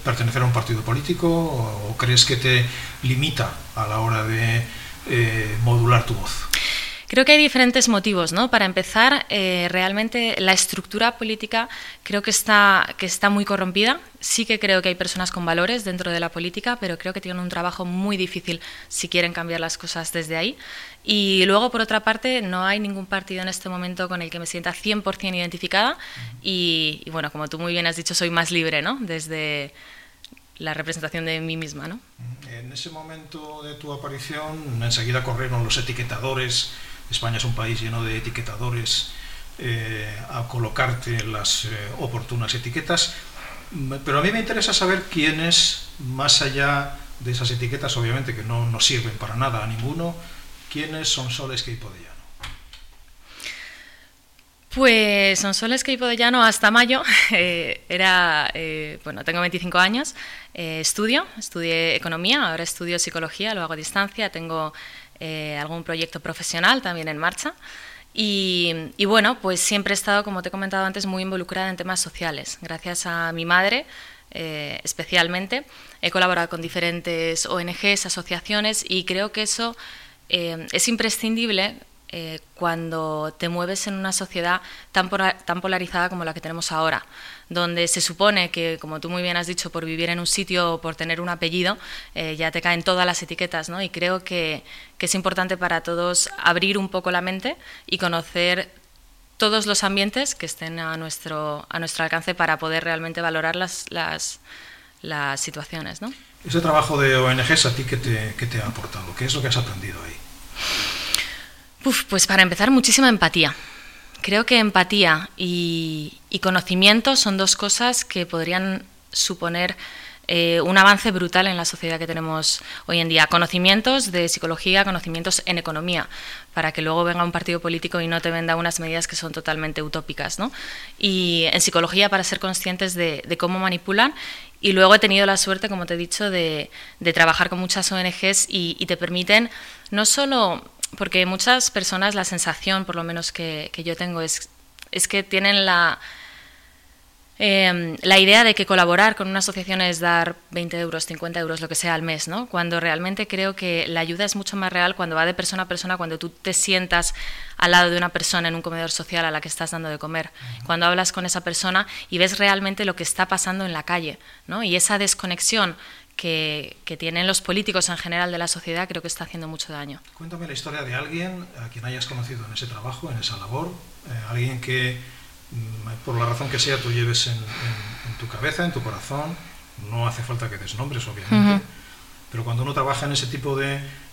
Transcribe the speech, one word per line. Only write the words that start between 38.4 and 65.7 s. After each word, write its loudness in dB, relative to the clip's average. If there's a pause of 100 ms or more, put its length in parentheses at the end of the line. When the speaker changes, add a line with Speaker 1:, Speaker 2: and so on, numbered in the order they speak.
Speaker 1:
eh, -4 (140)
a -6
colocarte -2
las, -2
eh, -4 (280)
oportunas -4
etiquetas. -2 (580)
M-, -6
pero 2
a 2
mí 4
me -2
interesa 0
saber 2
quiénes, 2 (100)
más 2
allá 0 (200)
de -4
esas -2
etiquetas, -2
obviamente 0
que -8
no, 0
no 0
sirven 0
para -6
nada 0
a -4
ninguno, -4 (580)
¿quiénes -4
son 0
Sonsoles -6
Queipo -10
de -16
Llano? -18 (2500)
Speaker 2:
Pues 6
Sonsoles 0
Queipo 0
de 2
Llano 6
hasta 6
mayo, 6 (140)
<laughs> 6
eh, 0
era, 4
eh, -6
bueno, -10
tengo 0
veinticinco 0
años, 2 (400)
eh, -6
estudio, 0 (100)
estudié -2
economía, 0
ahora -4
estudio -4
psicología, -4
lo -4
hago -6
a -6
distancia, -4
tengo, -6 (500)
eh, -6
algún -6